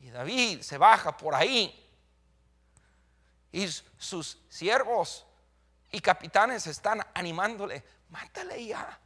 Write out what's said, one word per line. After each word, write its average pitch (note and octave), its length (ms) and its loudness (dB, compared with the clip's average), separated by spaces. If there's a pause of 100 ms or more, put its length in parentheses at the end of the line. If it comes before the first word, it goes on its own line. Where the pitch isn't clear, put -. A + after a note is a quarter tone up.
y C3+ 80 -20
David E3 540 -2
se C#3+ 160 -10
baja F3 360 6
por D3+ 200 -4
ahí, G3 440 2 (1700)
y F#3 120 -2
s-, D#3+ 200 -8 (140)
sus - 400 -10 (100)
siervos G#3+ 800 0 (640)
y G3+ 100 -6
capitanes G3+ 640 2
están G#3 460 -4
animándole, F3+ 720 -6 (240)
"Mátale F4+ 560 -12
ya - 420 -10